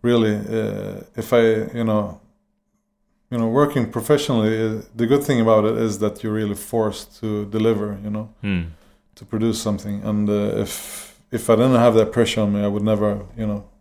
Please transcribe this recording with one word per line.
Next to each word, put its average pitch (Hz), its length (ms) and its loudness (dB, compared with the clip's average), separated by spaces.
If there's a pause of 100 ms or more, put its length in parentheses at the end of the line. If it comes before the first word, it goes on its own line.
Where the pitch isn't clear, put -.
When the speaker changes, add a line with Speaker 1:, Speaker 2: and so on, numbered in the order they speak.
Speaker 1:
really, 117 320 2
uh, 104 640 -6 (160)
if 110 160 -4
I, 117 100 6 (360)
you 117 60 -2
know, 104 360 -2 (1080)
you 123 80 -4
know, 113 100 0
working 135 420 2
professionally, 117 640 0 (120)
uh, 110 160 -4 (120)
the 117 120 0
good 143 160 4
thing 135 180 2
about 110 240 6
it 113 140 2
is 107 220 -2
that 104 220 -2
you're 110 120 -4
really 104 220 -2
forced - 640 -4
to 104 260 -4
deliver, 104 580 0
you 104 60 -8
know, 107 180 -6 (140)
Speaker 2:
Hmm. 95 200 -2 (520)
Speaker 1:
to - 100 -20
produce 113 380 -2
something. 101 420 -4
And, 104 240 0
uh, 104 360 0
if, - 80 -8 (580)
if - 180 -4
I 117 80 8
didn't 123 200 4 (100)
have 110 80 6
that 110 180 4
pressure 113 300 2
on 104 100 2
me, 101 120 0
I 101 40 0
would 101 140 -2
never, 104 280 2 (280)
you 110 80 -4
know 101 180 -6 (160)